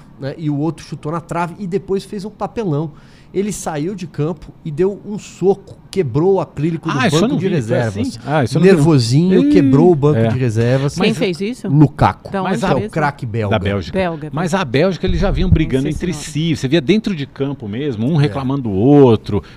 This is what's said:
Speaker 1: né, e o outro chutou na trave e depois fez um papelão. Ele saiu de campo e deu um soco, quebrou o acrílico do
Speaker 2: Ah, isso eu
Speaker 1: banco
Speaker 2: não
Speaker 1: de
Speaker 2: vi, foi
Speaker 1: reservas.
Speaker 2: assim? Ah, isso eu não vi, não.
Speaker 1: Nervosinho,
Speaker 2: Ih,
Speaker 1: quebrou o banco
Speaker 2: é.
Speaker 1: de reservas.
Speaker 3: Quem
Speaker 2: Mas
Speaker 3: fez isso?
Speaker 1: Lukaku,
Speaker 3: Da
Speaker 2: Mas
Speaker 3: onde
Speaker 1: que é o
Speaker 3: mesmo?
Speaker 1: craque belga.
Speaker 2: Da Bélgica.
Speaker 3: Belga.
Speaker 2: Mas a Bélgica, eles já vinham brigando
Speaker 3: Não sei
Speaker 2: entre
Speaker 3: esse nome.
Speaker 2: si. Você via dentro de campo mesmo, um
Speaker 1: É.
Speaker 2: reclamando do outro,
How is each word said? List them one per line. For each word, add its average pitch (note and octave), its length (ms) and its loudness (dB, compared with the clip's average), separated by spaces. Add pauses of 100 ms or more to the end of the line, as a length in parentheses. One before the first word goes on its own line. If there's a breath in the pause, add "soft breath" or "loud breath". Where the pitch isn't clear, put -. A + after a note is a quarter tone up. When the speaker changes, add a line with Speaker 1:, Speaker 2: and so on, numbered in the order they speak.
(180)
Speaker 1:
né, C3+ 180 -8
e D3+ 140 -4
o C#3+ 80 -2
outro D#3+ 260 -4
chutou D3+ 280 -10
na E3 80 -6
trave E3+ 380 -6
e G3+ 100 -8
depois F#3+ 360 -4
fez G3 200 -10
um G#3+ 60 -12
papelão. E3+ 600 -4 (420 soft breath)
Ele G3+ 200 -2
saiu E3 420 -6
de F3+ 120 -12
campo - 480 -6 (100)
e E3+ 60 -10
deu F#3 340 -2
um G3+ 140 -10
soco, - 580 -2 (140)
quebrou E3+ 460 0
o F3+ 40 0
acrílico D#3+ 500 -4
do C#3 80 0
Speaker 2:
Ah, - 80 2
isso C#3+ 100 2
eu E3 40 2
Speaker 1:
banco B3 140 2
Speaker 2:
não - 40 0
Speaker 1:
de - 60 -2
Speaker 2:
vi, G3 60 -2
foi F3 60 0
Speaker 1:
reservas. A#2 520 -2
Speaker 2:
assim? - 160 -10
Ah, C#3+ 180 0
isso B2 140 -2
eu - 20 2
não E3 60 4
vi, F#3+ 60 8
não. F#3 60 6
Speaker 1:
Nervosinho, D#3 680 4
Speaker 2:
Ih, C#4+ 60 2
Speaker 1:
quebrou C4+ 420 6
o - 20 2
banco C#3+ 240 2
Speaker 2:
é. A2+ 100 2
Speaker 1:
de A#2+ 100 0
reservas. B2+ 560 0
Speaker 3:
Quem G3+ 160 2
Speaker 2:
Mas G#3+ 80 -2
Speaker 3:
fez F#3+ 240 -2
isso? G#3+ 260 -6
Speaker 1:
Lukaku, C#3 640 2
Speaker 3:
Da F#3+ 100 -4
Speaker 2:
Mas F#3 120 -2
Speaker 3:
onde D3+ 120 -2
Speaker 1:
que F#3 60 2
é - 20 0
o - 60 0
Speaker 3:
mesmo? - 100 -6
Speaker 1:
craque C#3+ 360 -4
belga. G#2+ 240 -2
Speaker 2:
Da A2 80 2
Bélgica. G2 400 -2
Speaker 3:
Belga. E3 340 -4
Speaker 2:
Mas E3 220 -2
a F#3+ 100 0
Bélgica, D#3 420 0
eles F3+ 140 0
já F#3+ 100 2
vinham F3 200 0
brigando D#3 340 -2
Speaker 3:
Não D3+ 80 -4
sei C#3+ 40 -8
Speaker 2:
entre F3 140 -6
Speaker 3:
esse D3+ 280 -8
nome. D#3 180 -2
Speaker 2:
si. - 0 -
Você C3 120 -6
via E3 120 0
dentro G3+ 340 0
de C#3+ 120 -8
campo C3+ 420 -8
mesmo, A#2+ 420 -4
um E3 80 0
Speaker 1:
É. C#3 40 2
Speaker 2:
reclamando C3+ 400 -4
do A2+ 80 -4
outro, A2+ 720 4 (140 loud breath)